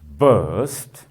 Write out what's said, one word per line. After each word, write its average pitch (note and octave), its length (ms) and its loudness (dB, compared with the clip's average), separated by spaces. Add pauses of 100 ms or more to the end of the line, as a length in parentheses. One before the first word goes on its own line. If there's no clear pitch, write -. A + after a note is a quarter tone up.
(180)
burst. A2 920 0